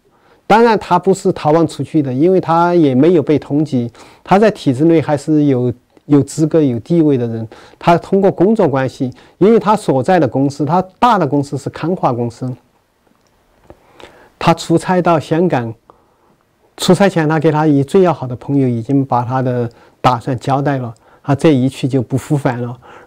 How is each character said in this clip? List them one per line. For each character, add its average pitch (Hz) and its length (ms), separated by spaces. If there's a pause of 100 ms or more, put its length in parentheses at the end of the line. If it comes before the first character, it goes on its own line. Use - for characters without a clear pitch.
(460)
当 220 180
然， 226 140
他 175 220
不 190 120
是 185 200
逃 - 200
亡 160 160
出 - 140
去 147 220
的， 131 100
因 151 180
为 185 80
他 170 360
也 147 180
没 147 200
有 156 100
被 143 160
通 147 260
缉， 120 240 (340)
他 180 140
在 208 140
体 - 240
制 143 100
内 165 160
还 147 160
是 151 280
有， 123 280 (320)
有 143 160
资 151 240
格、 160 160
有 127 200
地 170 200
位 147 160
的 120 80
人。 113 220 (320)
他 170 180
通 196 240
过 190 80
工 196 260
作 202 120
关 131 200
系， 127 240 (280)
因 202 120
为 226 80
他 208 160
所 135 280
在 185 160
的 143 80
公 135 200
司， 139 160
他 160 160 (200)
大 240 180
的 175 80
公 143 180
司 139 140
是 127 140
康 175 240
华 165 180
公 120 160
司， 127 180 (1900)
他 170 160
出 165 240
差 185 240
到 170 180
香 165 280
港， 120 260 (1040)
出 - 160
差 196 160
前 165 180
他 160 120
给 151 120
他 151 140
一 143 180
最 190 200
要 170 100
好 135 140
的 123 80
朋 143 200
友 135 120
已 117 160
经 139 200
把 123 200
他 131 180
的 123 260 (320)
打 123 200
算 131 180
交 135 240
代 139 160
了， 123 160 (300)
他 143 100
这 151 220
一 127 140
去 - 180
就 131 140
不 131 160
复 - 180
返 127 260
了， 123 160 (280)